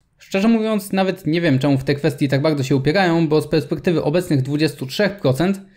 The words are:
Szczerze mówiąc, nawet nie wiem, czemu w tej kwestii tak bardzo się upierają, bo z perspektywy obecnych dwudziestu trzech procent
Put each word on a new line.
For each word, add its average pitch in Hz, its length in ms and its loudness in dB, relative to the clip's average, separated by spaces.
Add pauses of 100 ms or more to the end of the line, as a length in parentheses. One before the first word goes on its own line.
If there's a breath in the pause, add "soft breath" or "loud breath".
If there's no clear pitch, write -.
(180)
Szczerze 196 300 -2
mówiąc, 214 440 0
nawet 190 340 -2
nie 165 140 0
wiem, 143 180 2
czemu 139 200 2
w 135 60 -10
tej 143 120 0
kwestii 143 320 0
tak 139 140 0
bardzo 151 200 0
się 139 140 0
upierają, 165 520 2
bo 151 120 2
z 151 80 -4
perspektywy 160 540 0
obecnych 156 400 0
dwudziestu 147 440 -2
trzech 202 300 -2
procent 170 440 0 (160 loud breath)